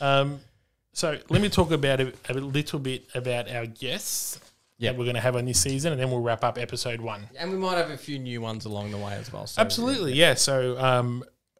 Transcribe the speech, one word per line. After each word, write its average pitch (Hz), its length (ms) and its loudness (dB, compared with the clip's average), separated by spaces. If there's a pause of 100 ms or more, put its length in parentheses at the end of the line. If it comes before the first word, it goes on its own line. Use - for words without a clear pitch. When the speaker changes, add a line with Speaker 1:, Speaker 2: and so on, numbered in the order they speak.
Speaker 1:
Um, 139 380 4 (540)
so 151 240 -2 (120)
let 180 120 6
me 208 80 2
talk 170 220 4
about 139 280 4
a, 131 140 0 (160)
a 135 40 0
little 139 460 -2
bit 131 260 -4 (100)
about 120 340 -2
our 120 160 -6
guests - 760 -6 (400)
Speaker 2:
Yep. 117 140 2
Speaker 1:
that 123 60 -4
we're 120 80 0
gonna 120 140 0
have 123 140 2
on 123 100 -2
this 123 140 0
season, 139 320 0
and 131 80 -2
then 131 120 0
we'll 123 100 0
wrap 117 220 0
up 123 160 0
episode 117 420 -6
one. 107 260 -8 (120)
Speaker 2:
And 175 120 -6
we 190 60 -2
might 185 200 0
have 165 120 0
a 147 80 -8
few 143 220 -8
new 123 220 -6
ones 110 240 -6
along 104 260 -6
the 104 60 -6
way 101 160 -6
as 107 200 -10
well. 101 140 -8
So - 120 -4
Speaker 1:
Absolutely, 226 540 0
yeah. 151 220 8
So, 127 420 2
um, 123 460 2 (360)